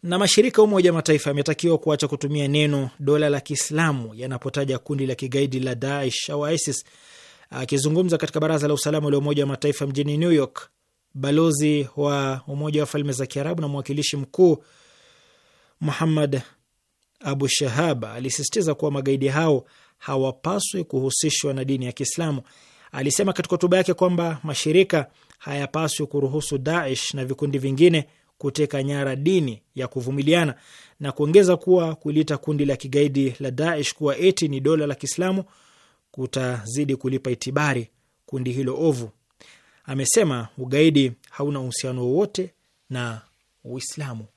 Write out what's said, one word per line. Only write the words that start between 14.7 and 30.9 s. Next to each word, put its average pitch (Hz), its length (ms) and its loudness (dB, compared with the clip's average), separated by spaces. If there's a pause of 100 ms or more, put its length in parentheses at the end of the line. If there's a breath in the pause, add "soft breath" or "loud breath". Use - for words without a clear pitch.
Muhammad 151 600 0 (800)
Abu 139 280 -2
Shahab 135 560 0
alisisitiza 135 680 -2
kuwa 151 160 -2
magaidi 135 380 0
hao 147 360 2 (340 soft breath)
hawapaswi 151 840 -4
kuhusishwa 139 680 -2
na 131 100 -4
dini 131 220 -2
ya 123 60 -6
Kiislamu. 143 500 -4 (500 soft breath)
Alisema 185 400 0
katika - 200 -2
hotuba 175 240 2
yake 185 180 2
kwamba 170 480 0
mashirika 156 680 2 (280 soft breath)
hayapaswi 143 680 -4
kuruhusu 143 520 -2
Daesh 139 560 -2
na 135 100 -4
vikundi 139 340 -2
vingine 143 480 4 (320 soft breath)
kuteka 143 440 -2
nyara 139 340 -2
dini 147 460 2 (120)
ya 127 140 -6
kuvumiliana, 139 680 0 (460 loud breath)